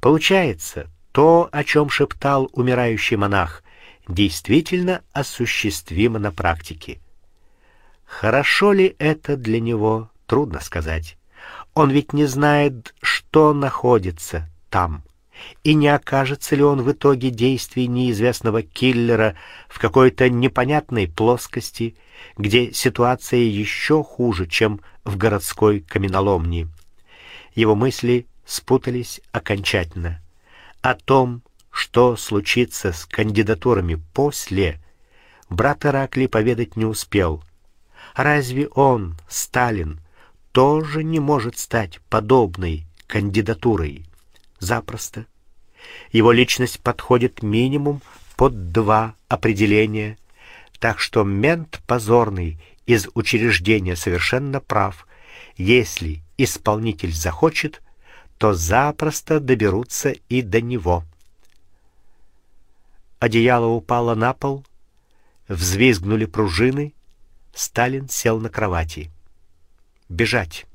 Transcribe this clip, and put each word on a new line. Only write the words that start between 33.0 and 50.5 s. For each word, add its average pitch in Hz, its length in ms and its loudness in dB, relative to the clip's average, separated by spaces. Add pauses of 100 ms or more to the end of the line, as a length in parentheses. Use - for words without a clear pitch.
кандидатурами 104 1000 -2 (120)
после, 98 680 -2 (680)
брат 139 340 0
Ираклий 135 420 0
поведать 113 480 0
не 110 120 -2
успел. 85 580 -2 (680)
Разве 139 540 0
он, 117 480 2 (120)
Сталин, 101 720 -4 (500)
тоже 151 540 2
не 160 160 0
может 139 360 -2
стать - 520 -6
подобной 92 760 0 (200)
кандидатурой? 101 1000 -2 (520)
Запросто. 113 680 -6 (840)
Его 113 220 6
личность 123 480 2
подходит 120 640 0
минимум 135 560 -2 (340)
под 107 380 0
два 110 420 0 (140)
определения, 107 880 0 (640)